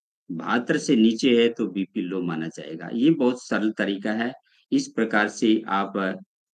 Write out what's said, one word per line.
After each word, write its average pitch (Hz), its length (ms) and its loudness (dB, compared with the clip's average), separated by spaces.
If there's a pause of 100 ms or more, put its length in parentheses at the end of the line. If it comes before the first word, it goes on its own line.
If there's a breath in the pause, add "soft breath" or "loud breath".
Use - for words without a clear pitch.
(300)
बहत्तर 120 480 -2
से 143 180 2
नीचे 117 460 4
है, 117 60 6
तो 113 180 -4
बीपी 95 340 -4
लो 92 220 -4
माना 82 260 -4
जाएगा। 80 440 -12
ये 120 180 4
बहुत 127 380 0
सरल 107 240 0
तरीका 101 400 -2
है। 117 200 -4 (400)
इस 135 160 0
प्रकार 110 400 0
से 110 400 2
आप 95 520 -4 (360)